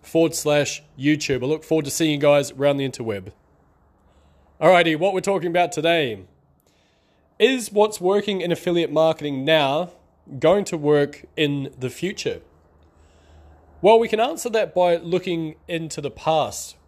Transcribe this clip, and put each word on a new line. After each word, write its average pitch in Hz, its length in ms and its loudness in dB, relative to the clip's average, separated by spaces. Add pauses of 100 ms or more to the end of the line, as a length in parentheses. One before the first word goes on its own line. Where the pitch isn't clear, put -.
forward 165 340 0
slash 147 480 -2 (160)
YouTube. 143 440 0
I 123 60 -4
look 156 160 -4
forward 160 200 0
to 139 60 -6
seeing 156 220 0
you 147 40 -2
guys 143 360 2
around 139 260 0
the 135 100 -4
interweb. 104 420 -8 (1300)
Alrighty, 165 400 4
what 190 140 0
we're 185 80 -2
talking 175 300 -2
about 175 200 2
today. 147 540 -2 (1120)
Is 240 320 0
what's 208 300 2
working 196 400 0
in 170 100 -4
affiliate 170 400 0
marketing 147 540 0
now 156 460 0 (480)
going 185 260 4
to 175 140 -8
work 147 480 0 (100)
in 143 420 -2
the 127 120 -6
future? 147 500 -8 (1400)
Well, 220 160 8
we 226 100 2
can 220 100 -2
answer 254 300 -2
that 214 260 -2
by 175 220 4
looking 165 600 -4 (120)
into 165 320 -8
the 143 100 -8
past. - 640 -4 (120)